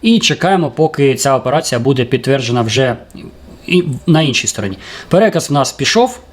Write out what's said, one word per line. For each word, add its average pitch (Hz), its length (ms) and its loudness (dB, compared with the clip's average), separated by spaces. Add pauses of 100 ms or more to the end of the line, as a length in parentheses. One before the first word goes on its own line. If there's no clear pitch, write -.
і 226 160 4
чекаємо, 170 520 0
поки 143 440 2
ця 135 220 0
операція 131 420 -2
буде 127 260 0
підтверджена 123 580 -2
вже 117 340 0 (680)
і 175 180 2 (220)
на 156 160 4
іншій 120 240 -2
стороні. 98 320 -6 (300)
Переказ 185 420 2
в - 20 0
нас 139 200 0
пішов. 233 480 0 (120)